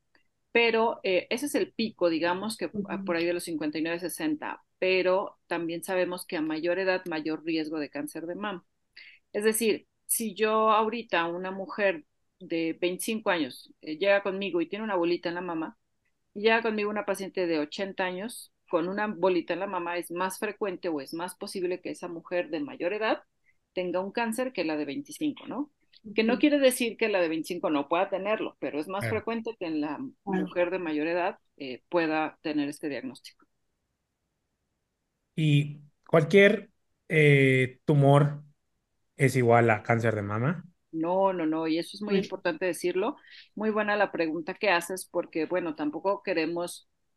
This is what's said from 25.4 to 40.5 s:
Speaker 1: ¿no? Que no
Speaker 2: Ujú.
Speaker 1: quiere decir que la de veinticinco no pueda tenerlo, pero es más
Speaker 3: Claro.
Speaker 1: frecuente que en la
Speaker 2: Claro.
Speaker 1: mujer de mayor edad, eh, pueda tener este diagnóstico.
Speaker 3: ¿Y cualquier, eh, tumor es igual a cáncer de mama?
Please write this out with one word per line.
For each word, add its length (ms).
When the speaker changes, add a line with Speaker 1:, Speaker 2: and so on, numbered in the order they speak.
Speaker 1:
¿no? 240
Que 100
no 140
Speaker 2:
Ujú. 20
Speaker 1:
quiere 180
decir 380
que 120
la 120
de 80
veinticinco 420
no 180
pueda 220
tenerlo, 500
pero 200
es 80
más 200
Speaker 3:
Claro. 0
Speaker 1:
frecuente 500
que 80
en 140
la 180
Speaker 2:
Claro. 240
Speaker 1:
mujer 220
de 80
mayor 300
edad, 300
eh, 320
pueda 520
tener 260
este 200
diagnóstico. 580
Speaker 3:
¿Y 480
cualquier, 640
eh, 760
tumor 580
es 200
igual 340
a 120
cáncer 320
de 80
mama? 420